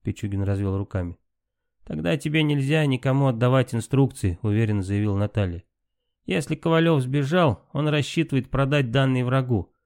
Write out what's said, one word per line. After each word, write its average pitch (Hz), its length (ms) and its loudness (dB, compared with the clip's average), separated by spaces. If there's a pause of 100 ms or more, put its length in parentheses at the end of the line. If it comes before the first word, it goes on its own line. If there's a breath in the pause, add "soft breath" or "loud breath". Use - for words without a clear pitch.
Пичугин 98 400 -4
развёл 98 340 -2
руками. 92 400 -6 (680)
"Тогда 160 320 -2
тебе 156 240 0
нельзя 147 460 0
никому 135 400 0
отдавать 123 480 2
инструкции", 113 640 0
уверенно 107 400 0
заявила 101 360 -2
Наталья. 98 460 -2 (640)
"Если 160 300 -4
Ковалёв 165 460 2
сбежал, 139 640 0 (100)
он 147 140 -2
рассчитывает 147 640 -2
продать 139 400 0
данные 131 340 2
врагу. 123 480 0 (140)